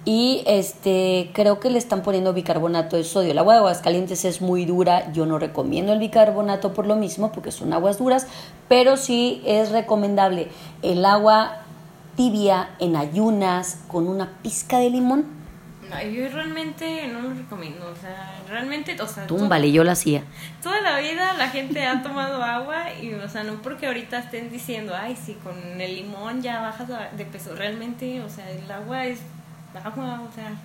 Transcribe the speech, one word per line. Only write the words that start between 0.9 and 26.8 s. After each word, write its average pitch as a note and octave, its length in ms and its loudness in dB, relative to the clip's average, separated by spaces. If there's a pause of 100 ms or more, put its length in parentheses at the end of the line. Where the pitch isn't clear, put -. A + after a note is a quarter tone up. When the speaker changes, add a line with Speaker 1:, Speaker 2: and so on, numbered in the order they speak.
Speaker 1:
creo G3+ 260 4
que B3+ 100 0
le B3 80 2
están A3 240 0
poniendo F#3 320 2
bicarbonato E3+ 640 0
de E3 60 2
sodio. F3 300 2
El C#3+ 40 4
agua F#3 160 8
de A#3 60 10
Aguascalientes F3+ 680 2
es F3 160 -2
muy F3+ 240 2
dura, F3+ 480 2
yo D#3+ 140 2
no D#3 100 0
recomiendo D#3 560 0
el G#3+ 60 2
bicarbonato G#3 760 4
por G3+ 140 -2
lo G#3+ 80 4
mismo, G#3 360 -2
porque E3 200 -10
son - 200 -4
aguas F3+ 280 2
duras, B3+ 260 4 (420)
pero B3+ 300 8
sí B3 480 0
es G#3+ 240 4
recomendable G3+ 760 2 (340)
el F3+ 240 2
agua G#3+ 520 6 (580)
tibia G3+ 540 4 (100)
en F3 160 2
ayunas F3+ 840 0 (120)
con F3 180 0
una F#3+ 220 -4 (120)
pizca - 380 -2
de B3 100 4
limón. B3+ 360 2 (680)
Speaker 2:
Ay, G#3+ 220 -8
yo C4 140 -4
realmente D#4+ 800 -8
no A#3 140 -8
lo B3+ 140 -8
recomiendo, F3 560 -12
o E3+ 100 -14
sea, F#3+ 380 -12 (100)
realmente, C#4 500 -8
o A3 80 -6
sea, E3 200 -12
Speaker 1:
Túmbale, E3+ 400 2
Speaker 2:
to-, C#3+ 60 4
Speaker 1:
yo D#3+ 100 8
la F3 80 6
hacía. D3+ 320 0 (400)
Speaker 2:
toda G4+ 180 -2
la E4 180 0
vida E4 380 -2
la C4 120 0
gente C4+ 360 -4
ha B3+ 160 0
tomado C4+ 400 -4
agua C4 440 -4 (140)
y, A3+ 140 -8
o G3+ 160 -8
sea, G#3+ 140 -8
no G#3+ 180 -8
porque C#4 240 -8
ahorita A#3+ 340 -6
estén A#3+ 300 -10
diciendo, A3+ 500 -10
"Ay, A#3+ 240 -8
sí, G#3 200 -12
con F3+ 360 -12
el F#3 160 -6
limón G#3 460 -10
ya A#3+ 200 -6
bajas A3+ 260 -8 (280)